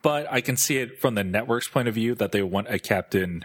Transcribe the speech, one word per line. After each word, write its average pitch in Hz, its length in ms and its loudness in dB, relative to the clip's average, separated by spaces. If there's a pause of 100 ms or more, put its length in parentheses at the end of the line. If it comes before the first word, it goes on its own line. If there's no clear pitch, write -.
But 147 300 2
I 127 100 2
can 127 160 -2
see 139 200 0
it 123 220 -4
from 123 160 2
the 101 80 2
network's 113 440 0
point 123 200 0
of 110 80 0
view 117 200 2
that 104 160 -2
they 101 120 2
want 98 260 -2
a 98 100 -2
captain 90 640 -2